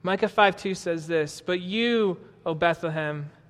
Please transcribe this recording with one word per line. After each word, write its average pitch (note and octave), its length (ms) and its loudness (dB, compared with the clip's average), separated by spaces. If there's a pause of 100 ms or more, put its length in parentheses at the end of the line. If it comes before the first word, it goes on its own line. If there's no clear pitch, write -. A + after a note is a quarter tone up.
Micah F#3+ 240 0
five G3 300 4
two F#3+ 180 -4
says E3 320 -4
this, D#3 320 -2
"But F3+ 220 -2
you, A3 560 2 (280)
O E3 80 0
Bethlehem D#3 760 -2 (200)